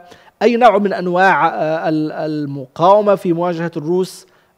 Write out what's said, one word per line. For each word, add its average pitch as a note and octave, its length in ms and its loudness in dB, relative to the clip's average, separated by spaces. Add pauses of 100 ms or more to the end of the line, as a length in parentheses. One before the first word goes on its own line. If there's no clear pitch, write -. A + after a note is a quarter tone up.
(420)
أي A#3 160 2
نوع A3+ 200 6
من G3+ 160 0
أنواع، F3+ 540 2
آه، D#3+ 420 -4
ال-، D#3 220 -2
المقاومة D#3 1040 0
في F3 180 -2
مواجهة E3+ 440 -4
الروس F3+ 480 -4 (320)